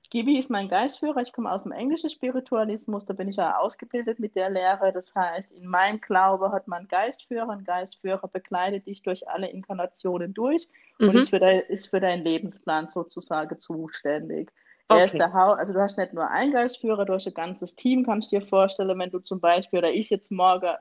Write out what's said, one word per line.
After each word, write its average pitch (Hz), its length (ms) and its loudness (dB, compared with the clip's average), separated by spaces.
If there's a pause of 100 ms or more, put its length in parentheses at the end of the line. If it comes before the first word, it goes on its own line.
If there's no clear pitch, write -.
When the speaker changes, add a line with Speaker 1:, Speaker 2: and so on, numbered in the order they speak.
(120)
Speaker 1:
Gibi 247 260 2
ist 262 140 -4
mein 196 180 -2
Geistführer, 269 520 -2
ich 247 120 -8
komme 214 180 -4
aus 196 120 -4
dem - 80 -10
englischen 302 400 -4
Spiritualismus, 220 920 -4
da 196 80 -6
bin 196 140 -8
ich 196 100 -8
ja 165 200 0
ausgebildet 226 600 -4
mit 214 160 -6
der 190 140 0
Lehre. 190 440 2
Das 185 220 -8
heißt, 180 360 -2
in 180 160 -20
meinem 190 320 2
Glaube 190 520 2
hat 196 160 -4
man 180 200 -10
Geistführer, 226 640 -4
ein 202 140 -10
Geistführer 190 640 -6
begleitet 190 580 -4
dich 196 160 -14
durch 185 260 -6
alle 180 220 -6
Inkarnationen 185 840 -6
durch 277 340 -2 (320)
und 208 140 8
Speaker 2:
Mhm. 233 40 10
Speaker 1:
ist 262 120 4
für 190 100 2
dein, 190 220 6
ist - 280 -8
für 190 100 0
deinen 180 240 0
Lebensplan 160 640 -2
sozusagen 160 720 -6
zuständig. 160 920 -6 (360)
Er 175 180 8
ist 190 100 0
Speaker 2:
Okay. - 20 -2
Speaker 1:
der 170 160 2
Hau-, 190 200 6
also 185 200 -4
du 185 80 2
hast 202 160 0
nicht 185 160 -2
nur 165 160 -4
einen 247 240 0
Geistführer, 233 520 0
du 190 80 -2
hast 190 120 -2
ein 180 80 -8
ganzes 175 420 -10
Team, 254 300 0
kannst 214 260 -2
dir 202 120 0
vorstellen, 190 560 2
wenn 180 100 -4
du 180 80 -6
zum 185 220 -8
Beispiel, 175 400 2
oder 165 120 2
ich 214 200 -2
jetzt 196 200 -4
morgen 185 380 2 (120)